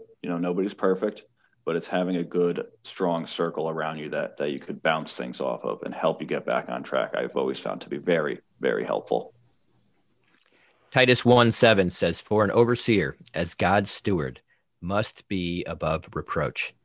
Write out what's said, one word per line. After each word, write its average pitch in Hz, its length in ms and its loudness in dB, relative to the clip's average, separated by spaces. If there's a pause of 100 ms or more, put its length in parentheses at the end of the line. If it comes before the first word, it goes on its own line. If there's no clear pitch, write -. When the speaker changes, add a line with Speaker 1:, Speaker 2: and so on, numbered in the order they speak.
(220)
Speaker 1:
You 87 80 -6
know, 85 80 -2
nobody's 90 360 -2
perfect, 98 500 -2 (400)
but 82 120 -2
it's 85 120 -6
having 90 280 -2
a 85 80 -2
good, 87 420 -2 (180)
strong 85 420 -2
circle 82 420 -4
around 78 300 -6
you 76 120 -10
that, 76 260 -6
that 73 140 -4
you 67 100 -6
could - 220 -12
bounce 78 340 -2
things 62 240 -10
off 64 240 -4
of - 180 -6
and - 120 -10
help - 260 0
you - 60 -6
get - 200 -6
back 64 220 -2
on 62 140 -6
track, 64 320 -2
I've 60 220 -4
always 65 220 -2
found - 240 -8
to - 60 -16
be 69 100 -6
very, 78 420 0 (200)
very 55 240 0
helpful. - 500 -4 (1600)
Speaker 2:
Titus 127 340 6
one 120 260 8
seven 101 400 6
says, 85 300 -2
"For 107 240 2
an 98 80 0
overseer, 113 640 2 (180)
as 87 220 -4
God's 98 340 2
steward, 76 500 -4 (400)
must 101 460 -4
be 90 380 -4
above 80 500 -4
reproach. - 580 -6 (120)